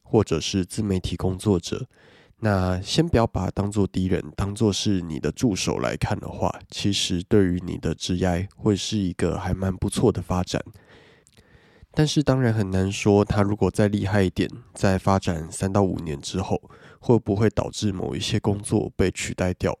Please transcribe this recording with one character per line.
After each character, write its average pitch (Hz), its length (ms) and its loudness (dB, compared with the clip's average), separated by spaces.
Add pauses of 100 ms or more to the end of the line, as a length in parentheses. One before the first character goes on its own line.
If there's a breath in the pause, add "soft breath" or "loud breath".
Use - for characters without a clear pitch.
或 110 180 4
者 80 160 0
是 92 260 -2
自 - 160 -6
媒 98 200 0
体 - 160 -6
工 92 200 -2
作 98 220 2
者， - 300 -8 (500 soft breath)
那 92 420 0
先 156 240 0
不 170 120 0
要 117 100 4
把 92 200 -4
他 98 40 -4
当 101 180 -4
作 104 160 0
敌 92 220 -2
人， 90 160 0 (140)
当 101 180 -2
作 104 180 2
是 95 280 0
你 80 180 -6
的 73 140 -2
助 107 240 0
手 - 240 -2
来 60 160 -2
看 - 240 -2
的 - 80 -10
话， 92 280 -4 (140)
其 - 220 -2
实 92 320 -2
对 101 220 4
于 87 200 0
你 82 120 -6
的 82 140 -4
职 90 260 -4
涯 90 360 0
会 104 220 0
是 - 200 -6
一 95 180 0
个 82 220 -2
还 92 160 -4
蛮 92 240 -2
不 98 140 -4
错 110 220 2
的 90 100 -6
发 90 220 -2
展。 - 180 -4 (1300 soft breath)
但 151 160 2
是 147 160 0
当 131 180 2
然 117 140 2
很 104 160 0
难 95 220 2
说， 101 320 6
他 104 180 2
如 101 140 0
果 95 120 2
再 107 200 2
厉 101 180 0
害 101 160 2
一 90 80 2
点， - 180 -2 (240)
在 95 240 2
发 95 220 2
展 82 320 -4
三 95 220 -4
到 101 100 4
五 90 160 0
年 78 220 -6
之 - 200 -6
后， 92 200 -4 (400 loud breath)
会 117 180 4
不 104 160 0
会 107 160 2
导 - 200 -2
致 104 200 -2
某 90 240 -4
一 82 60 -6
些 104 180 -2
工 101 180 0
作 107 380 -2
被 92 160 2
取 - 240 -6
代 92 200 -2
掉， - 260 -2